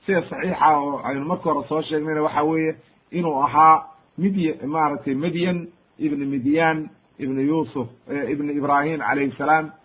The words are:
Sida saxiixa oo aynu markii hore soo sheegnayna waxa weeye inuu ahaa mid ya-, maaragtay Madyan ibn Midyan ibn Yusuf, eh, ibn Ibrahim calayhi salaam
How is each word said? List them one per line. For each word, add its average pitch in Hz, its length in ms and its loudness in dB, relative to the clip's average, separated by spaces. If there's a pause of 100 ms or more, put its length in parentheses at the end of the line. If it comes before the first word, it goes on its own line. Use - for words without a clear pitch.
Sida 185 240 0
saxiixa 151 480 2
oo 139 260 -4
aynu 139 220 -4
markii 180 240 -4
hore 147 180 -2
soo 156 140 -2
sheegnayna 151 400 -2
waxa 151 220 0
weeye 160 320 0 (360)
inuu 165 300 -2
ahaa 151 420 6 (340)
mid 190 180 2
ya-, 160 300 -2
maaragtay 147 480 -2
Madyan 175 540 -2 (300)
ibn 143 260 -2
Midyan 151 640 0 (300)
ibn 135 220 -4
Yusuf, 143 480 -2 (220)
eh, 139 220 -6
ibn 147 180 -4
Ibrahim 143 500 0
calayhi 135 380 0
salaam 151 320 2 (140)